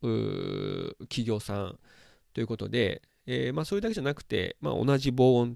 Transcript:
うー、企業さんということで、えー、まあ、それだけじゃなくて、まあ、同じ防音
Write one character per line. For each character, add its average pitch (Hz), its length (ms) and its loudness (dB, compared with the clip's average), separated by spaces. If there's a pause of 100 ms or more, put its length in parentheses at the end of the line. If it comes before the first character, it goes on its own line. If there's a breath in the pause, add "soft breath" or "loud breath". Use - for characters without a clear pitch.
う 123 60 -2
ー、 98 840 -2 (160)
企 - 180 -4
業 110 160 0
さ 101 240 -6
ん 92 160 -10 (540 soft breath)
と - 80 -4
い - 20 -2
う 110 40 -2
こ 113 100 -6
と 107 100 -6
で、 104 340 0 (240)
え 127 260 -2
ー、 - 20 -6
ま 156 100 -2
あ、 - 20 -6
そ 196 100 -2
れ 202 60 0
だ 233 80 -2
け 226 40 -2
じ 196 60 -6
ゃ 143 40 -4
な 143 100 0
く - 100 -12
て、 92 380 -2
ま 143 100 -2
あ、 - 20 -2
同 139 240 4
じ 135 140 0
防 127 260 8
音 120 180 2